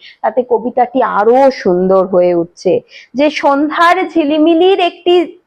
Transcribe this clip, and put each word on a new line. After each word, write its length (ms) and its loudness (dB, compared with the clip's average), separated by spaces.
তাতে 280 -2
কবিতাটি 540 -2
আরো 480 2
সুন্দর 560 0
হয়ে 280 0
উঠছে। 460 -4
যে 160 0
সন্ধ্যার 800 0
ঝিলিমিলির 720 2
একটি 680 -2